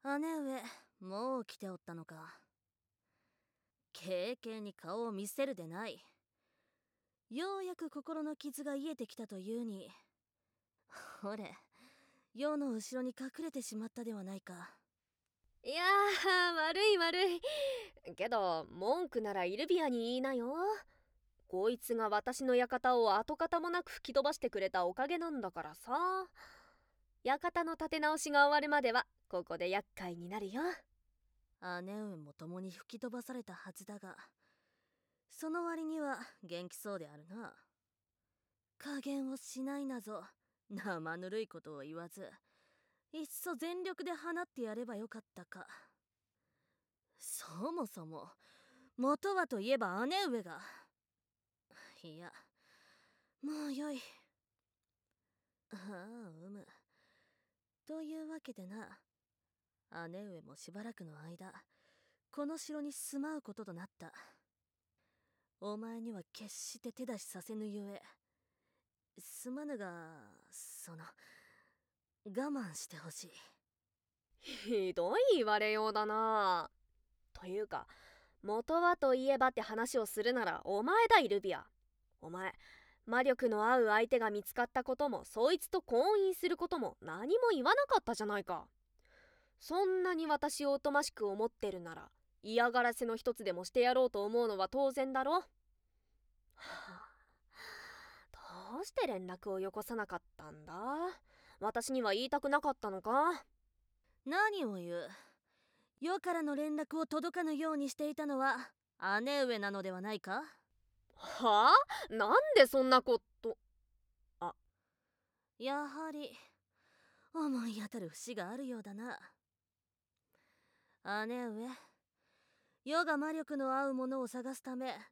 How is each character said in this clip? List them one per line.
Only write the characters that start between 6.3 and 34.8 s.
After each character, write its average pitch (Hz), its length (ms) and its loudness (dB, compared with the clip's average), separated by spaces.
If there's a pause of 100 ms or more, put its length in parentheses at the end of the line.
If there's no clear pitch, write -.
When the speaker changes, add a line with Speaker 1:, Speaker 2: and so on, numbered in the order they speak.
Speaker 1:
よ 370 280 -4
う 381 60 -6
や 359 120 -6
く 320 140 -6
心 302 340 -8
の 302 100 -6
傷 294 300 -10
が 277 100 -4
癒 277 160 -4
え 277 60 -8
て 233 100 -6
き - 80 -18
た 220 140 -12
と 196 100 -12
い 208 180 -6
う 240 80 -4
に。 196 240 -10 (1300)
ほ 208 140 -6
れ、 208 180 -10 (840)
余 294 240 0
の 277 120 -2
後 220 240 -6
ろ 254 60 -2
に 254 140 -4
隠 262 280 -8
れ 330 80 -6
て 262 100 -6
し - 140 -10
ま 220 100 -6
っ - 40 -8
た 240 120 -10
で 226 100 -6
は 202 120 -8
な 190 100 -8
い 190 60 -10
か。 175 340 -16 (880)
Speaker 2:
い - 60 -10
や 320 160 -2
ー、 370 720 6 (160)
悪 370 220 2
い 381 60 8
悪 349 380 4
い。 339 40 -4 (760)
け 185 120 -2
ど、 185 400 2
文 262 400 0
句 240 120 -2
な 208 120 -2
ら 190 120 0
イ 185 120 -2
ル 311 120 -2
ビ 359 120 4
ア 302 80 2
に 233 180 0
言 240 100 0
い 254 40 0
な 269 140 0
よ。 240 180 -2 (960)
こ 190 240 2
い 240 80 -2
つ - 160 -2
が 220 140 0
私 226 360 0
の 254 120 4
館 247 400 4
を 220 180 6
跡 226 220 0
形 330 240 2
も 339 100 -2
な 349 140 0
く - 80 -14
吹 - 200 -12
き - 40 -10
飛 277 80 4
ば 294 80 4
し - 60 -4
て 240 120 -2
く 208 80 -4
れ 190 120 0
た 180 160 2
お 180 60 2
か 262 140 -2
げ 339 120 0
な 339 120 -2
ん 277 100 -4
だ 190 120 -4
か 170 100 -8
ら 151 140 -10
さ。 359 500 -2 (1000)
館 339 380 0
の 330 80 -4
立 311 160 -4
て 320 120 0
直 302 180 2
し 302 120 -4
が 285 180 10
終 294 40 6
わ 294 80 8
る 294 80 0
ま 294 140 6
で 240 100 4
は、 247 140 4 (240)
こ 180 140 -2
こ 170 120 -6
で 180 140 0
厄 196 240 0
介 180 200 -8
に 170 140 -10
な 202 100 -6
る 196 140 -6
よ。 247 80 -4 (1200)
Speaker 1:
姉 190 120 -10
上 208 240 -8
も 147 160 -16
共 175 260 -10
に 190 100 -8
吹 185 280 -16
き - 20 -10
飛 247 100 -6
ば 240 120 -8
さ 262 100 -12
れ 247 100 -6
た 190 120 -12
は 185 180 -16
ず - 140 -18
だ 208 120 -14
が、 185 160 -14 (1160)